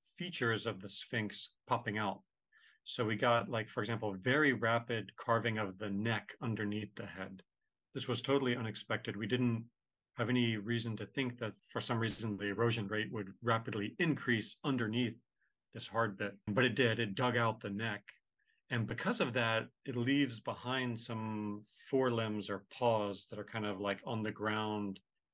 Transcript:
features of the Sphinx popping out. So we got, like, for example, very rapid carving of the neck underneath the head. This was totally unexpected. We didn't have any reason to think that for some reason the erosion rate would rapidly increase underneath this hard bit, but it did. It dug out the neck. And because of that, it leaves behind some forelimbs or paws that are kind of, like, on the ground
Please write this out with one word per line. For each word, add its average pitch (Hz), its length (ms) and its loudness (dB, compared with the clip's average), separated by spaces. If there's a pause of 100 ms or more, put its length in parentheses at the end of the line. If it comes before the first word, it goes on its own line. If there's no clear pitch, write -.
(180)
features 117 480 0
of 98 160 -4
the 101 80 -10
Sphinx - 600 -4 (180)
popping 113 300 0
out. 101 240 -2 (640)
So - 220 -2
we 110 100 2
got, 117 340 4
like, 110 200 -2
for - 100 -6
example, 107 340 0
very 131 400 4
rapid 117 600 0
carving 113 420 0
of 95 200 -2
the 101 120 -4
neck 104 520 -2
underneath 107 540 -2
the 104 100 -8
head. 95 360 -10 (520)
This 127 140 -6
was 117 140 0
totally 131 340 2
unexpected. 110 600 -4
We 110 100 -6
didn't 117 400 2 (520)
have 117 120 0
any 120 280 4
reason 113 400 -2
to 104 80 -4
think 123 340 -2
that 110 160 -4 (140)
for 113 100 -2
some 117 180 0
reason 110 400 -2
the 101 120 -2
erosion 107 380 2
rate 107 240 -2
would 101 300 -6
rapidly 113 580 0
increase 127 640 2
underneath 120 520 2 (580)
this 110 140 -10
hard 113 300 0
bit, 101 200 -4 (100)
but 123 180 4
it 110 100 2
did. 117 240 4
It 104 160 0
dug 123 220 2
out 117 240 2
the 110 80 -4
neck. 104 340 -4 (640)
And 117 160 0
because 120 340 -2
of 127 140 2
that, 113 340 2 (180)
it 127 100 -4
leaves 123 440 2
behind 123 600 -2
some 107 640 -4 (280)
forelimbs 113 600 2
or 98 220 -6
paws 107 580 2
that 104 100 -8
are 104 40 -4
kind 110 220 -4
of, 98 140 -2
like, 98 260 -2
on 113 160 -2
the 107 100 -2
ground 107 680 -2 (340)